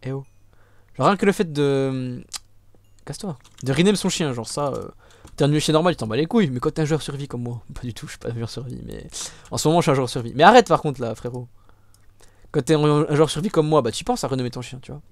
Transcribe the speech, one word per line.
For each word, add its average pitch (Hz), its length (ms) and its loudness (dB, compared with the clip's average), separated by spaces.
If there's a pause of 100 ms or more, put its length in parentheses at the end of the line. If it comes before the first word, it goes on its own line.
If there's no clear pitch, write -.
Eh 127 80 -8
oh. 135 140 -8 (720)
Genre, 131 80 2
rien 190 100 4
que 196 80 -2
le 196 80 4
fait 175 200 -2
de, 135 720 -2 (800)
casse-toi. 147 320 -10 (240)
De 123 100 -2
rename 175 220 4
son 185 140 -2
chien, 156 260 -2
genre 117 140 -8
ça, 143 260 -4
euh... - 140 -8 (480)
t'es 151 80 2
un 143 80 4
U 151 40 4
H 151 40 4
C 156 120 0
normal, 160 220 4
tu - 40 -14
t'en 117 80 -6
bats 107 100 -4
les 151 100 0
couilles, 202 240 2
mais 123 100 -4
quand 156 100 0
t'es 160 120 -4
un - 20 2
joueur 151 160 0
survie 139 280 -10
comme 120 140 -8
moi, 120 260 -8
<laughs> 139 60 -16
pas - 80 -10
du 120 120 -8
tout, - 120 -14
je 139 60 -14
suis - 60 -16
pas - 100 -8
un 120 60 -6
joueur 117 160 -6
survie, 123 340 -12
mais 107 220 -12 (440)
en 120 60 -6
ce 151 120 2
moment, 165 120 6
je 156 40 2
suis 160 80 4
un - 20 6
joueur 131 160 0
survie. 117 240 -8
Mais 131 80 2
arrête, 226 260 8
par 160 140 2
contre, 131 180 -4
là, 117 140 -4
frérot. 120 340 -10 (1000)
Quand 147 120 0
t'es 160 120 4
un, 151 100 4
un 151 300 4
joueur 151 160 4
survie 165 180 -2
comme 156 200 2
moi, 156 120 4
bah, 117 100 0
tu - 140 -8
penses 247 180 -2
à 135 60 -4
renommer 123 220 -2
ton 127 100 -10
chien, 131 220 -14
tu - 100 -16
vois. 147 80 -14 (120)